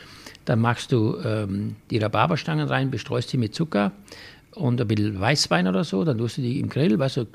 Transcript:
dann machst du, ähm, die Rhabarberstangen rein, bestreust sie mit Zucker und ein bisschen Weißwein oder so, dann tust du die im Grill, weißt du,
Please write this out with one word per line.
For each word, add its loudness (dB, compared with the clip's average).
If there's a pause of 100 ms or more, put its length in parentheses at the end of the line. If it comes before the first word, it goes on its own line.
(460)
dann 2
machst 2
du, 2
ähm, -4 (140)
die 0
Rhabarberstangen 0
rein, 0
bestreust -4
sie -2
mit 0
Zucker 0 (640)
und 0
ein 0
bisschen 0
Weißwein 2
oder 2
so, -2
dann 0
tust -2
du -4
die -2
im -2
Grill, 2
weißt 0
du, 0 (120)